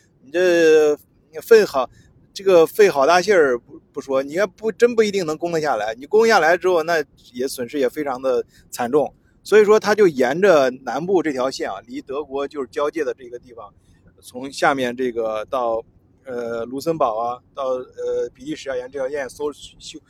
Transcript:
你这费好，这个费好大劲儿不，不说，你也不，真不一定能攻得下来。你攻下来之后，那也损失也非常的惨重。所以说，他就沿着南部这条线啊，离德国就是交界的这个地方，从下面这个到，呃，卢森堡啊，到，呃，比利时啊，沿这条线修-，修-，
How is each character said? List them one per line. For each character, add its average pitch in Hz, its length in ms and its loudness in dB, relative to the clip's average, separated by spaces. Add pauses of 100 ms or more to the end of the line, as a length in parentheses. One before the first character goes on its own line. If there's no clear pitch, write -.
(220)
你 131 80 -20
这 160 680 4 (460)
费 214 220 6
好， 131 260 -2 (420)
这 202 120 -14
个 175 200 6
费 202 240 4
好 143 180 2
大 175 140 4
劲 196 140 2
儿 139 240 4
不， 151 220 -20 (120)
不 147 80 -12
说， 135 200 -2
你 139 120 -6
也 190 140 -2
不， 214 260 -6
真 240 240 2
不 226 60 4
一 208 100 -2
定 190 140 -2
能 156 120 -4
攻 170 140 -6
得 165 80 -2
下 143 160 0
来。 110 200 -4
你 135 100 -18
攻 220 200 2
下 214 140 4
来 165 160 4
之 180 100 -2
后， 175 160 2
那 160 220 -2 (280)
也 123 140 -6
损 127 220 -8
失 147 100 -8
也 127 100 2
非 151 140 -8
常 131 180 -8
的 127 240 -2 (240)
惨 120 220 -6
重。 139 240 0 (300)
所 208 140 4
以 214 60 8
说， 208 160 6
他 202 120 0
就 208 140 4
沿 135 340 0
着 151 300 4
南 131 340 -8
部 185 160 2
这 151 120 -2
条 127 180 -2
线 135 180 -8
啊， 98 160 -10
离 127 160 -14
德 143 240 -8
国 135 220 -8
就 143 160 -10
是 120 60 -12
交 147 200 -4
界 156 140 -4
的 123 100 -4
这 123 160 -14
个 120 120 -16
地 123 120 -20
方， 104 220 -20 (460)
从 131 320 -16
下 151 200 0
面 123 240 -4
这 127 140 -4
个 110 360 -6
到， 117 380 -4 (400)
呃， 117 400 -8
卢 131 160 -10
森 165 160 -4
堡 117 220 -2
啊， 120 240 -6 (100)
到， 135 180 -8
呃， 123 640 -8
比 127 120 -20
利 151 100 -10
时 135 160 -12
啊， 131 60 -6
沿 123 120 -10
这 139 120 -10
条 127 80 -4
线 139 200 -8
修-， 147 240 -10
修-， - 460 -20 (120)